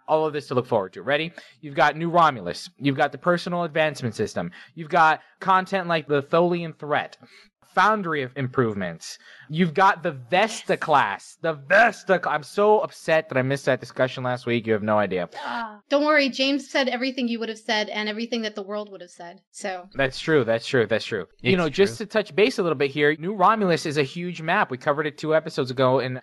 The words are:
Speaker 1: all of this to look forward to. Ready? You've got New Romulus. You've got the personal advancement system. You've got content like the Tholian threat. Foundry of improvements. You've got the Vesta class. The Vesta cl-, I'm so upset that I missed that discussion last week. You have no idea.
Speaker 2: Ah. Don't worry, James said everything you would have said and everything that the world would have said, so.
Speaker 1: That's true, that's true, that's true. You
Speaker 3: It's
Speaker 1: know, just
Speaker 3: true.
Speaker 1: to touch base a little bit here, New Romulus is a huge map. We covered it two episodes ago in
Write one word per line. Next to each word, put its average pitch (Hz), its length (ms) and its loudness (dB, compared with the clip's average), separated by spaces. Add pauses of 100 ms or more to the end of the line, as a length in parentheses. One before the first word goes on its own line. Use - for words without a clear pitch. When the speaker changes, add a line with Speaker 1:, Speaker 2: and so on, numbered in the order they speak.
Speaker 1:
all 156 180 2
of 151 80 -2
this 143 140 -8
to 135 80 -4
look 123 100 2
forward 98 280 -2
to. 95 100 -16
Ready? 147 280 -2 (300)
You've 143 140 -12
got 147 200 4
New 165 140 -4
Romulus. 139 680 2
You've 139 200 0
got 147 140 2
the 143 80 -14
personal 175 440 -2
advancement 151 520 -2
system. 98 360 -4 (220)
You've 156 160 -14
got 160 320 4 (180)
content 185 480 0
like 165 200 -2
the 143 160 2
Tholian 170 540 0
threat. 143 400 -4 (600)
Foundry 185 460 2
of 123 120 -8
improvements. 110 840 -2 (300)
You've 160 260 0
got 190 260 4
the 170 100 -2
Vesta 175 640 -2
class. 123 640 0
The 165 120 -2
Vesta 185 680 2
cl-, - 140 -2
I'm 151 80 -2
so 208 360 4
upset 160 500 -2
that 131 80 -2
I 127 60 2
missed 135 220 -2
that 131 140 2
discussion 131 440 -4
last 123 240 -4
week. 117 180 0
You 110 80 2
have 104 80 0
no 107 160 2
idea. 92 400 0
Speaker 2:
Ah. 226 500 -10
Don't 285 160 2
worry, 302 240 4
James 269 420 -2
said 277 200 0
everything 254 380 -4
you 226 120 -4
would 220 100 -6
have 220 100 -10
said 214 300 -2
and 214 200 -6
everything 233 320 -6
that 214 140 -6
the 208 80 -10
world 208 280 -10
would 190 100 -18
have 180 100 -20
said, 175 300 -18 (100)
so. 185 420 -10
Speaker 1:
That's 131 260 -2
true, 151 240 2
that's 113 220 0
true, 117 220 2
that's 107 180 0
true. 95 220 -6 (120)
You 117 120 0
Speaker 3:
It's 185 60 4
Speaker 1:
know, 165 120 0
just 190 280 0
Speaker 3:
true. 208 100 -8
Speaker 1:
to - 40 -18
touch 208 240 -2
base 220 220 2
a 202 60 0
little 156 140 0
bit 147 140 0
here, 147 280 2
New 180 160 -6
Romulus 190 500 2
is 147 120 -2
a 151 60 2
huge 170 380 -8
map. 175 300 0
We 127 60 -8
covered 147 280 0
it 147 140 -6
two 156 160 0
episodes 156 360 -2
ago 127 280 4
in 127 240 -4